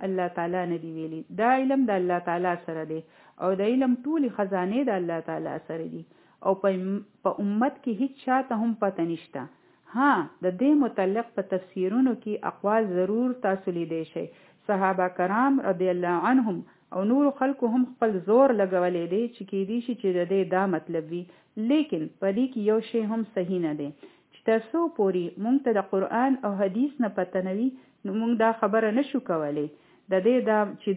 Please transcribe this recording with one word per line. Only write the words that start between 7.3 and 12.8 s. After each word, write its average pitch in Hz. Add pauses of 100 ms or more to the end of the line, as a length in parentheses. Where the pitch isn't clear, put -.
امت 220
کې 247
هیڅ 269 (120)
چا 262 (120)
ته 240
هم 233 (100)
پته 196
نشته. 160 (480)
ها، 277 (320)
د - (140)
دې 269 (100)
متعلق 214 (100)
په 202 (120)
تفسیرونو 190 (100)
کې 208 (180)
اقوال 214 (140)